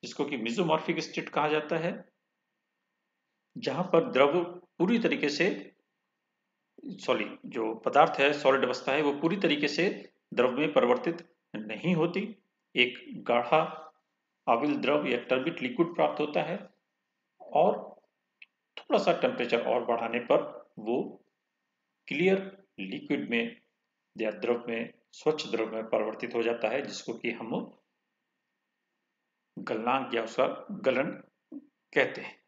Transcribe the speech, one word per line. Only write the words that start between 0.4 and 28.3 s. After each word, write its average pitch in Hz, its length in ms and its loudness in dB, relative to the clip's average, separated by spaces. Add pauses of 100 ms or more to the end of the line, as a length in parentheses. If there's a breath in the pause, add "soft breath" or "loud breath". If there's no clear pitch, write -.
state - 280 -8
कहा 151 200 0
जाता 151 300 0
है, 165 140 -2 (1600)
जहां 135 280 -2
पर 127 280 2
द्रव 143 300 6 (360)
पूरी 208 200 4
तरीके - 300 2
से, 165 200 2 (1500)
sorry, 110 260 0 (200)
जो 113 300 -4
पदार्थ - 440 4
है, 143 120 4
solid 135 320 4
अवस्था 123 280 -2
है, 151 100 2
वो 143 100 2
पूरी 165 240 0
तरीके 147 320 2
से 170 200 0 (460)
द्रव 120 240 4
में 147 140 0
परिवर्तित 123 540 2 (280)
नहीं 110 400 -2
होती। 170 260 2 (540)
एक 123 240 2 (300)
गाढ़ा 123 320 4 (880)
आविल 131 300 2
द्रव 147 300 2
या 123 140 0
turbid 139 400 -2
liquid 131 340 0
प्राप्त 151 260 0
होता 151 220 -2
है 165 160 -4 (960)
और 143 240 4 (1000)
थोड़ा - 220 0
सा 185 140 2
टेम्परेचर 120 540 0
और 120 180 2
बढ़ाने 117 340 0
पर 120 240 4 (360)
वो 113 200 0 (1120)
clear 185 300 2 (420)
liquid 120 500 -4
में 117 260 -2 (600)
या 107 140 -2
द्रव 117 380 -2
में, 117 240 -6 (200)
स्वच्छ - 340 -2
द्रव 113 260 -2
में 110 120 -6
परिवर्तित 110 500 -2
हो 117 80 0
जाता 117 260 0
है, 135 140 -2
जिसको - 320 -8
कि 117 160 -6
हम 117 240 -6 (2000)